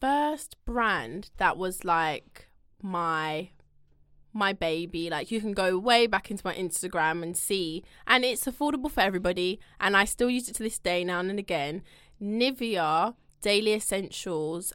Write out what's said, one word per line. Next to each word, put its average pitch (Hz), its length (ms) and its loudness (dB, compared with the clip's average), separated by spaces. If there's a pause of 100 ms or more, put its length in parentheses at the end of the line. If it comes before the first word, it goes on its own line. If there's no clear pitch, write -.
first 294 560 0 (100)
brand 202 720 -2
that 180 200 4
was, 185 260 -4
like, 165 640 0 (340)
my, 165 680 -2 (840)
my 196 220 2
baby, 170 560 -2
like, 151 200 -4
you 226 80 0
can 214 140 -2
go 190 260 2
way 233 280 6
back 208 240 0
into 202 160 -6
my 180 80 -2
Instagram 170 680 -2
and 170 140 -6
see, 180 480 -2 (220)
and 254 180 4
it's 247 220 0
affordable 269 440 -2
for - 100 -2
everybody, 185 600 0 (180)
and 202 200 0
I 202 80 6
still 247 240 0
use 247 180 -2
it 233 60 -12
to - 80 -6
this 220 160 -4
day 180 260 0
now 175 160 -2
and 196 180 -2
again, 170 440 -4 (380)
Nivea 214 960 2 (280)
Daily 214 320 4
Essentials, 180 1000 -4